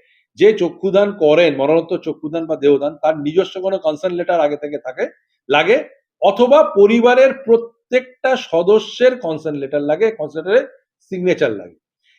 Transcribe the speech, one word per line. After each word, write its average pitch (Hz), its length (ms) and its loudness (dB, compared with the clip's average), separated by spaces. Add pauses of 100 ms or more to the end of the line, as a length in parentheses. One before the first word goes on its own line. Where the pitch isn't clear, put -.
(340)
যে 208 180 4
চক্ষুদান 196 600 -2
করেন, 156 440 2
মরণোত্তর 165 420 0
চক্ষুদান 160 480 -8
বা 160 100 -4
দেহদান, 143 460 0
তার 156 160 0
নিজস্ব 165 420 -4
কোনো 190 180 -4
কনসেন্ট 175 380 -4
লেটার 175 240 -2
আগে 147 160 0
থেকে 147 220 -10
থাকে, 180 300 -8 (420)
লাগে, 165 380 0 (320)
অথবা 240 420 4
পরিবারের 240 720 4
প্রত্যেকটা 247 1000 -2
সদস্যের 214 840 0
কনসেন্ট 156 380 -6
লেটার 139 240 -4
লাগে, 160 280 0
কনসেন্ট 160 380 -8
লেটারে 254 180 0 (340)
সিগনেচার 175 520 -2
লাগে। 90 220 -14 (440)